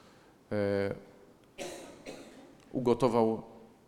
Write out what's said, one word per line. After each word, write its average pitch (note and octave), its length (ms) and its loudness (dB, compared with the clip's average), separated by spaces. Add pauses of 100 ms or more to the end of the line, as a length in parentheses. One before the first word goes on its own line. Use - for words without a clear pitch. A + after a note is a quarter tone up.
(520)
y, G2+ 440 0 (1800)
ugotował A#2 680 4 (460)